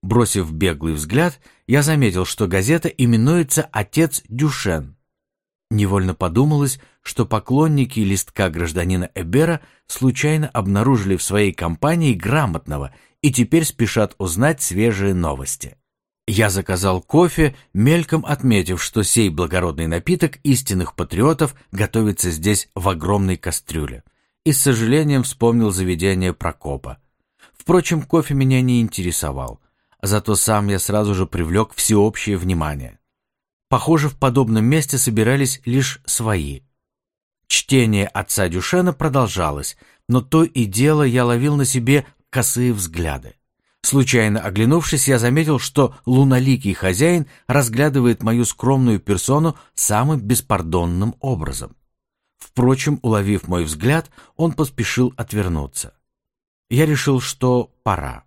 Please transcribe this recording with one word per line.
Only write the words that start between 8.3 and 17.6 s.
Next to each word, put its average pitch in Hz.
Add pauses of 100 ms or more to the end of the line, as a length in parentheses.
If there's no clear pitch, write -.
гражданина 87
Эбера 139 (260)
случайно 147
обнаружили 101
в 82
своей 101
компании 139
грамотного 85 (280)
и 139
теперь 151
спешат 107
узнать 104
свежие 98
новости. 69 (560)
Я 104
заказал 92
кофе, 156 (180)